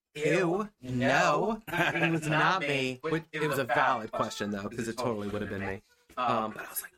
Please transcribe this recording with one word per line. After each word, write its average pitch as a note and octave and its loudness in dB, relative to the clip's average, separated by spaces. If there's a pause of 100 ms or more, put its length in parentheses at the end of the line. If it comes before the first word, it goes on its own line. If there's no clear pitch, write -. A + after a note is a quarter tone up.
(140)
"Ew, F3 2 (120)
no, D3+ 2
it E3 2
was D#3 0
not D#3 4
me." C3+ 0
But D#3+ -2
it D#3 0
was C3+ 2
a C3+ 0
valid C3 2
question, G#2+ -2
though, G#2 -4
'cause A#2 -6
it A2+ -4
totally G#2+ -2
would G#2 -4
have G2+ -6
been G2 -4
me. G2 -6 (340)
Um, A#2 0
but - -12
I - -16
was - -6
like, - -16